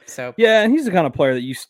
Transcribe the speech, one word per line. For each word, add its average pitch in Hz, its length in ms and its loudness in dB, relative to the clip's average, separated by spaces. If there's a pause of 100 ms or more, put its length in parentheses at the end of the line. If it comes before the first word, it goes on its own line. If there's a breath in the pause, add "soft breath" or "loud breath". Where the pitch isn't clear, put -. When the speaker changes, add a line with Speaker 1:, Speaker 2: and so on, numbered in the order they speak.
Speaker 1:
So - 320 -12
Speaker 2:
Yeah, 220 260 4
and 220 100 2
he's 302 120 0
the 226 60 -4
kind 175 160 2
of 123 80 -6
player 135 180 0
that 127 80 -2
you 131 120 -8
s-, - 180 -14